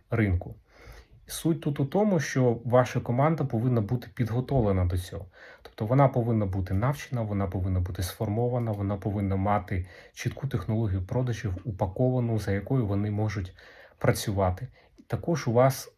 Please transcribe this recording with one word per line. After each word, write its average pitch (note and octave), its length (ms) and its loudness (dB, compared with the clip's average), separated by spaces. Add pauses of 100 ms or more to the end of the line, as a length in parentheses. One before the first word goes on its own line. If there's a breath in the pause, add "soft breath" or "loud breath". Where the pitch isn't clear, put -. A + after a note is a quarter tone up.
(100)
ринку. G#2 440 0 (720 loud breath)
Суть - 340 -2
тут D3 200 -4
у C#3+ 40 2
тому, F#3+ 360 2
що B2 440 2
ваша B2 360 4
команда D3 440 2
повинна A#2+ 360 2
бути A#2 340 -4
підготовлена A2 680 2
до F2+ 140 0
цього. - 280 -8 (360 loud breath)
Тобто - 240 -8
вона C3 220 6
повинна A2+ 380 0
бути F#2 280 -2
навчена, B2 480 -2
вона G2+ 240 -2
повинна F#2 340 -2
бути F2+ 220 -4
сформована, A2+ 680 -2
вона G2+ 240 -2
повинна G2 400 -2
мати G2+ 500 0 (280 loud breath)
чітку - 340 -6
технологію G#2 580 -2
продажів, A#2+ 480 -2 (100)
упаковану, A#2 760 0
за G2+ 140 -2
якою G#2 340 0
вони G2+ 240 0
можуть G#2 460 -4 (420 loud breath)
працювати. G2+ 680 0 (380 soft breath)
Також D3 420 -2
у A2+ 40 2
вас B2+ 460 4